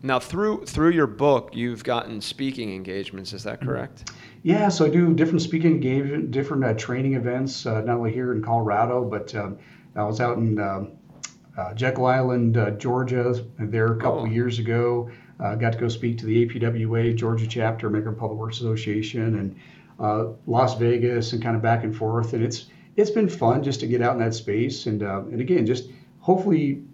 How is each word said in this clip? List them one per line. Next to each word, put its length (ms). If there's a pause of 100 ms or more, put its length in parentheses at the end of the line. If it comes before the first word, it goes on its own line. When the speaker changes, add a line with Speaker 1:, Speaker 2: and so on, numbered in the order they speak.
Speaker 1:
Now, 140
through, 480
through 240
your 160
book, 480
you've 300
gotten 360
speaking 540
engagements. 580
Is 120
that 160
correct? 500 (320)
Speaker 2:
Yeah, 260
so 160
I 40
do 260
different 280
speaking 280
engagement, 600
different, 320
uh, 100
training 400
events, 520
uh, 160
not 160
only 140
here 200
in 100
Colorado, 600
but, 320
um, 220 (360)
I 80
was 180
out 180
in, 200
um, 300 (680)
uh, 180
Jekyll 320
Island, 500
uh, 160
Georgia, 720 (160)
there 320
a 40
couple 260
Speaker 1:
Oh. 20
Speaker 2:
years 340
ago. 500 (300)
Uh, 160
got 200
to 40
go 80
speak 320
to 80
the 160
A 40
P 120
W 380
A 180
Georgia 320
chapter, 400
American 300
Public 240
Works 180
Association, 800
and, 160 (460)
uh, 300 (180)
Las 300
Vegas, 540
and 80
kind 140
of 80
back 220
and 100
forth. 380
And 100
it's, 240 (300)
it's 140
been 180
fun 340
just 180
to 60
get 160
out 120
in 40
that 160
space. 520
And, 180
uh, 160 (100)
and 100
again, 240
just 260 (280)
hopefully 640 (120)